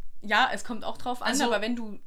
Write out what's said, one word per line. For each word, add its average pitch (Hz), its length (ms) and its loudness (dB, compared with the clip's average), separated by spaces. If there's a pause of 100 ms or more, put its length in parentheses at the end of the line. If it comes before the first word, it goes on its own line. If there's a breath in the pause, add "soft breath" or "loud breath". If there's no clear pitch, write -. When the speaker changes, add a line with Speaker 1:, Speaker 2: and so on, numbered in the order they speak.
(240)
Speaker 1:
Ja, 214 280 4
es 202 120 -4
kommt 226 200 -4
auch 220 140 -2
drauf 247 240 -4
an, 208 80 0
Speaker 2:
Also, 269 160 2
Speaker 1:
aber 220 160 2
wenn 240 140 0
du 214 320 -6